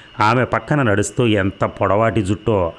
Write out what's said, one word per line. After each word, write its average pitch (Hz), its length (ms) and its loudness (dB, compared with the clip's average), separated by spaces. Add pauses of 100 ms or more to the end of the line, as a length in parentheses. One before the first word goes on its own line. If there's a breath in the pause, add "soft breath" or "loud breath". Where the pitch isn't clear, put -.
(200 loud breath)
ఆమె 117 260 2
పక్కన 139 360 -2
నడుస్తూ 104 460 0
"ఎంత 101 380 0
పొడవాటి 104 560 0
జుట్టో" 95 580 0